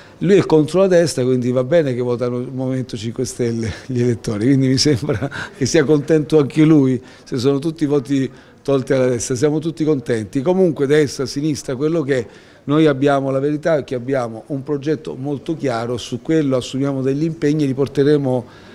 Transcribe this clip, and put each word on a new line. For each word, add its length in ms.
lui 180
è 100
contro 340
la 60
destra, 360
quindi 280
va 140
bene 300
che 60
votano 380
il 120
Movimento 460
cinque 300
Stelle 440
gli 140
elettori, 460
quindi 220
mi 100
sembra 500
che 100
sia 180
contento 540
anche 240
lui, 380
se 120
sono 220
tutti 280
voti 440
tolti 300
alla 140
destra, 280
siamo 240
tutti 260
contenti. 580
Comunque 440
destra, 380
sinistra, 500
quello 280
che 160
è, 80
noi 240
abbiamo, 440
la 80
verità 400
è 60
che 100
abbiamo 540
un 140
progetto 560
molto 380
chiaro, 400
su 240
quello 380
assumiamo 420
degli 240
impegni 400
e 20
li 60
porteremo 720